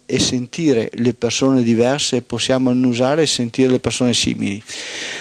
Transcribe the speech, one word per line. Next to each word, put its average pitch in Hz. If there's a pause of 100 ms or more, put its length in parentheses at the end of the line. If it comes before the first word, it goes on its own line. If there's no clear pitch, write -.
e 127
sentire 123
le 120
persone 131
diverse, 120
possiamo 127
annusare 127
e 143
sentire 127
le 127
persone 123
simili. 107 (580)